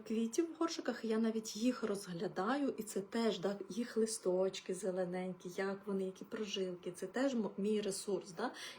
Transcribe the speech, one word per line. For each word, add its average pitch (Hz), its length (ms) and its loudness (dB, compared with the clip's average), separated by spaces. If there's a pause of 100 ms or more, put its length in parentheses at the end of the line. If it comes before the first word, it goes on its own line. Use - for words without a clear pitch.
квітів 226 380 2
в 330 140 -6
горшиках, 294 460 0
я 220 120 4
навіть 226 380 2
їх 240 280 2
розглядаю, 196 920 0
і 214 60 -4
це - 180 -2
теж, 214 380 2
да, 196 160 0 (140)
їх 233 280 -2
листочки 190 760 2
зелененькі, 185 840 -2
як 196 280 0
вони, 190 200 0
які 185 240 -6
прожилки, 190 640 -2
це 185 160 -6
теж 262 260 2
м-, 214 240 2
мій 208 240 4
ресурс. 196 500 -2
Да? 214 200 -2 (280)